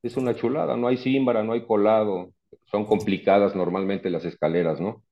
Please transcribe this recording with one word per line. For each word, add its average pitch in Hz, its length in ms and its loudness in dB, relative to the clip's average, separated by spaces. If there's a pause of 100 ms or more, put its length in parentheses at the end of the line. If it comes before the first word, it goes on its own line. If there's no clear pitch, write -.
Es 120 140 -6
una 123 180 0
chulada, 139 420 -2
no 120 100 -2
hay 127 100 2
címbara, 127 460 0
no 110 100 -2
hay 120 120 -4
colado. 104 680 2 (320)
Son 104 200 -4
complicadas 101 720 2
normalmente 95 540 -2
las 85 160 -4
escaleras, 80 560 -2
¿no? 107 300 -6